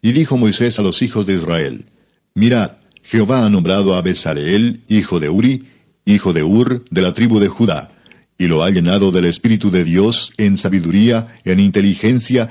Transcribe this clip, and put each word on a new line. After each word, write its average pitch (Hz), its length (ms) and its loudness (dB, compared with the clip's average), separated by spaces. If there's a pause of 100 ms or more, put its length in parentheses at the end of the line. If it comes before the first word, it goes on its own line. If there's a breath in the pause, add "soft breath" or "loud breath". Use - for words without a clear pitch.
Y 113 80 0
dijo 143 260 0
Moisés 117 400 0
a 107 60 -2
los 92 180 -2
hijos 110 240 -4
de 98 80 -2
Israel, 82 520 -4 (500)
"Mirad, 113 380 0 (300)
Jehová 113 440 0
ha - 20 2
nombrado 95 460 0
a 90 80 -4
Bezaleel, 90 840 -2
hijo 101 320 0
de 76 80 -4
Uri, 120 360 0 (420 loud breath)
hijo 101 280 2
de 80 100 0
Hur, 120 480 0
de 92 100 0
la 90 120 0
tribu 113 260 2
de 101 80 2
Judá, 92 460 -4 (440 soft breath)
y 90 80 -2
lo 80 180 0
ha 90 60 0
llenado 95 420 2
del 87 140 0
Espíritu 101 460 0
de 90 120 0
Dios 95 540 0
en 101 180 2
sabiduría, 101 880 0
en 92 160 0
inteligencia, 110 920 0